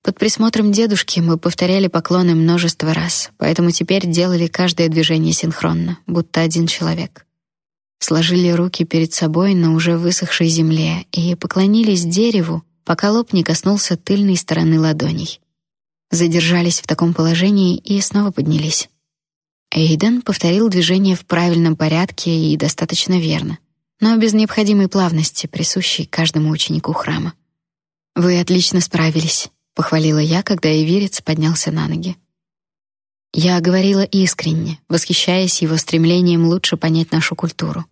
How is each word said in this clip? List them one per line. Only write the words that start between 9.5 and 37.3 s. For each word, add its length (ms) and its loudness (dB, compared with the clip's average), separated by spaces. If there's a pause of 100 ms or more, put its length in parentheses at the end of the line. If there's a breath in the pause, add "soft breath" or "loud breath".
на 180 4
уже 240 2
высохшей 500 0
земле 640 0
и 240 -2
поклонились 680 2
дереву, 580 0 (220)
пока 260 0
лоб 220 0
не 100 2
коснулся 540 0
тыльной 400 0
стороны 420 2
ладоней. 640 -2 (680)
Задержались 680 2
в 80 -12
таком 260 0
положении 640 2
и 220 -2
снова 320 0
поднялись. 580 -2 (800)
Эйден 520 2
повторил 480 0
движение 480 2
в 80 -16
правильном 500 2
порядке 560 -2
и 240 0
достаточно 640 -2
верно, 400 -4 (400)
но 160 4
без 180 2
необходимой 540 2
плавности, 580 0
присущей 600 -4
каждому 460 0
ученику 420 -4
храма. 400 -4 (840)
«Вы 240 2
отлично 400 2
справились», — 720 -2 (240)
похвалила 440 0
я, 220 2
когда 300 -2
иверец 500 0
поднялся 500 -2
на 160 -4
ноги. 300 -6 (1160)
Я 280 2
говорила 420 2
искренне, 760 -2 (100)
восхищаясь 720 -2
его 160 0
стремлением 680 2
лучше 320 0
понять 340 0
нашу 240 -2